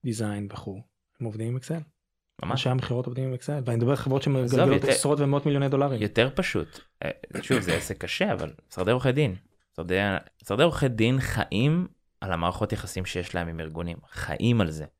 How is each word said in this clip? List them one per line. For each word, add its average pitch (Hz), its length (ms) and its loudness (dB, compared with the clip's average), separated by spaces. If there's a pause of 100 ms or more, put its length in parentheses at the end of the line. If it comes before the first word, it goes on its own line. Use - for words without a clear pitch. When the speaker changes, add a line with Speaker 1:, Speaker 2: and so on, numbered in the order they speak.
Speaker 1:
דיזיין 107 480 -4
וכו'. 104 440 -12 (240)
הם 120 60 -6
עובדים 110 220 -6
עם 123 100 -4
אקסל. 160 220 -6 (640)
Speaker 2:
ממש. 87 80 -4
Speaker 1:
אנשי 131 180 0
המכירות 127 360 -2
עובדים 127 220 -4
עם 127 60 -4
אקסל, 147 320 -6
ואני 120 120 0
מדבר 117 120 2
על 143 60 4
חברות 131 260 0
Speaker 2:
עזוב, 143 140 2
Speaker 1:
שמגלגלות 131 460 4
Speaker 2:
יותר, 135 80 2
Speaker 1:
עשרות 143 300 4
ומאות 143 260 2
מיליוני 139 240 2
דולרים. 139 320 2
Speaker 2:
יותר 110 340 2
פשוט. - 440 -2 (240)
אה, - 60 -4 (320)
שוב, 127 180 2
זה 90 160 0
עסק - 220 -4
קשה, 180 360 -2
אבל 82 200 -6 (180)
משרדי 90 200 0
עורכי 123 200 4
דין. 127 240 2 (380)
משרדי, 87 260 -2 (440)
משרדי 113 200 2
עורכי 147 240 2
דין 120 320 2
חיים 139 680 0 (340)
על 95 100 -6
המערכות 90 400 -2
יחסים 95 340 -6
שיש - 300 -6
להם 87 120 -2
עם 82 120 -8
ארגונים. 82 380 -8 (100)
חיים 113 540 0
על 82 100 2
זה. 78 140 -8 (140)